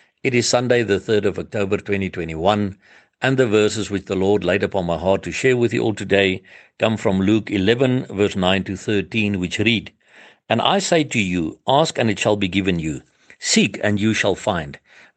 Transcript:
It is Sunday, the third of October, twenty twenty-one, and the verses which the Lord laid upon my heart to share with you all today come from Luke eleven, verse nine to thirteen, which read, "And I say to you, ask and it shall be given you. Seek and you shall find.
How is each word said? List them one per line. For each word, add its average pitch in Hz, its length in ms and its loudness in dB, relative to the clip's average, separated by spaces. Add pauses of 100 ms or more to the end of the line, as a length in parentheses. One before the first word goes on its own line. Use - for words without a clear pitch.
(220)
It 131 120 -2
is 120 120 2
Sunday, 123 360 2
the 98 180 0
third 104 240 0
of 92 140 -2
October, 98 400 -4
twenty 98 320 -4
twenty-one, 92 680 -2 (460)
and 131 160 2
the 127 80 4
verses 107 440 0
which 98 140 -4
the 98 100 -4
Lord 95 300 2
laid 90 180 0
upon 98 220 -2
my 85 140 -2
heart 92 240 0
to 87 100 -8
share 127 240 2
with 120 160 0
you 120 80 0
all 113 140 0
today 98 480 0 (360)
come 110 200 0
from 95 240 0
Luke 104 280 2
eleven, 123 600 2
verse 98 260 0
nine 95 280 2
to 95 120 -6
thirteen, 101 640 -2
which 90 180 -4
read, 110 320 0 (600)
"And 113 100 2
I 180 200 2
say 175 240 2
to 123 140 -4
you, 90 480 -2
ask 147 320 0
and 113 120 2
it 95 80 -4
shall 110 180 2
be 101 120 -2
given 92 300 0
you. 78 220 -4 (380)
Seek - 440 0
and 104 160 0
you 107 140 2
shall 104 220 0
find. 80 440 -4 (380)